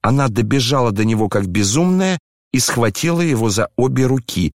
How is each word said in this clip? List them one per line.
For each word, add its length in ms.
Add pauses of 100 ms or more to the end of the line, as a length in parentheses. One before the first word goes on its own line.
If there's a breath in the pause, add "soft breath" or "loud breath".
Она 260
добежала 640
до 140
него 240
как 180
безумная 720 (320)
и 80
схватила 640
его 280
за 280
обе 280
руки. 540